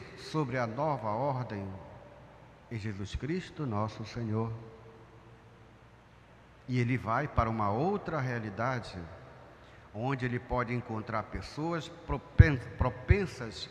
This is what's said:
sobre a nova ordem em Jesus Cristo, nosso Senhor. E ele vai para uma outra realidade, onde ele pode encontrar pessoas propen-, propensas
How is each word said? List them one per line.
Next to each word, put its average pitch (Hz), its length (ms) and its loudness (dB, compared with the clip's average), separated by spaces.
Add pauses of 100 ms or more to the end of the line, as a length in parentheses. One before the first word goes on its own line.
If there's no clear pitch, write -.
(180)
sobre 135 400 0
a 123 80 2
nova 117 440 0
ordem 117 580 -2 (1040)
em 117 60 -2
Jesus 101 380 -4
Cristo, 160 500 -4
nosso 110 400 -2
Senhor. 113 460 0 (2250)
E 123 120 2
ele 123 180 4
vai 120 300 2
para 117 220 4
uma 110 220 2
outra 165 480 0
realidade, 117 760 -2 (960)
onde 127 320 0
ele 120 140 0
pode 120 340 0
encontrar 110 500 -2
pessoas 151 680 -4 (180)
propen-, 143 520 8 (180)
propensas 127 920 2